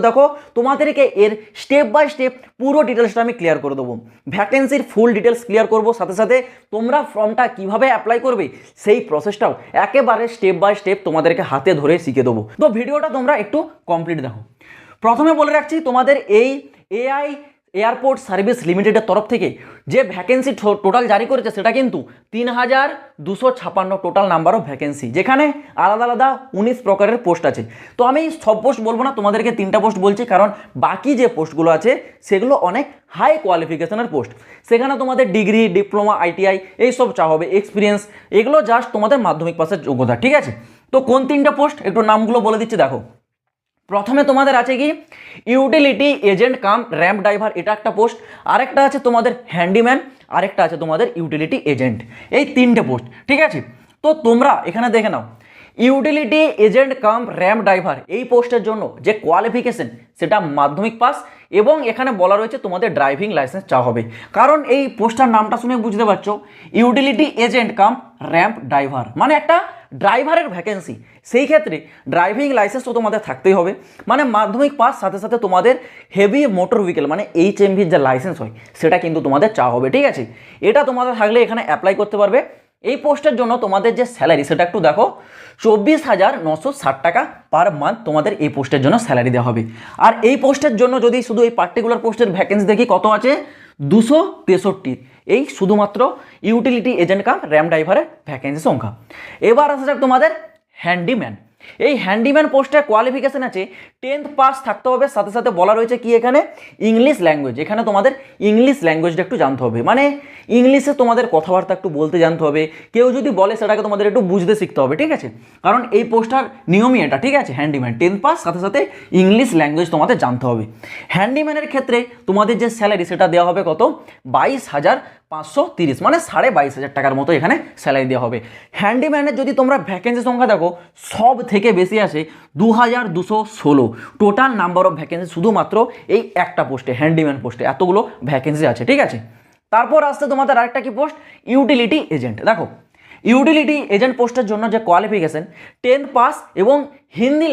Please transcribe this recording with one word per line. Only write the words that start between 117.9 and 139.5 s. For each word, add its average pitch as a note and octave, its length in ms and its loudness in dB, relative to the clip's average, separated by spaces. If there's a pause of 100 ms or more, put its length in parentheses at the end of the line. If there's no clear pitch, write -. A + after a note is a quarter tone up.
টেন্থ F#3 240 0
পাস, E4 120 0 (100)
সাথে E3+ 180 -4
সাথে G3+ 160 -2 (420)
ইংলিশ A3 260 4 (120)
ল্যাঙ্গুয়েজ D#3 340 0
তোমাদের F3 300 2
জানতে B2 260 -2
হবে। A2 140 -2 (500)
হ্যান্ডিম্যানের D4 580 -2
ক্ষেত্রে C4 260 -2 (300)
তোমাদের G#3 340 2
যে A#3 60 0 (100)
স্যালারি G3+ 320 0
সেটা F#3 220 2
দেওয়া F3 160 4
হবে F3+ 220 0
কত, D#3 120 -2 (520)
বাইশ A3 300 0 (100)
হাজার E3 220 2 (360)
পাঁচশো D#3 300 -4 (140)
তিরিশ, C3+ 300 -2
মানে C#4+ 100 4 (120)
সাড়ে - 280 0
বাইশ C#3+ 220 2
হাজার C3+ 180 -8
টাকার C3+ 220 0
মতো C#3 200 -2
এখানে F3 160 2 (280)
স্যালারি C3+ 280 0
দেওয়া B2 160 -2
হবে। A#2 120 -6 (420)
হ্যান্ডিম্যানের C#4 600 0
যদি C4+ 200 -2
তোমরা C4 160 2 (120)
ভ্যাকেন্সি A#3 400 -4
সংখ্যা A#3+ 240 0
দেখো, F3 160 0 (440)
সব A#3+ 240 2 (160)
থেকে G#3 160 2 (120)
বেশি F#3 160 0 (100)
আসে D3+ 140 -6 (400)
দু A3 80 4 (100)
হাজার A#3+ 260 2 (120)
দুশো G#3+ 220 -2 (220)
ষোলো, C#3 260 4 (340)
total G#3+ 300 2 (100)
number F3+ 280 0
of F3 120 0
vacancy E3+ 340 -8
শুধুমাত্র F#3+ 420 0 (380)
এই A3+ 80 2 (220)
একটা E3 240 -4
পোস্টে, C3 300 -6
হ্যান্ডিম্যান D3+ 460 0
পোস্টে A#2+ 180 -10 (100)
এতগুলো F3+ 280 0 (300)
ভ্যাকেন্সি D3+ 420 -2
আছে, A2+ 180 -8
ঠিক C#4 160 4
আছে? B2+ 120 -8 (540)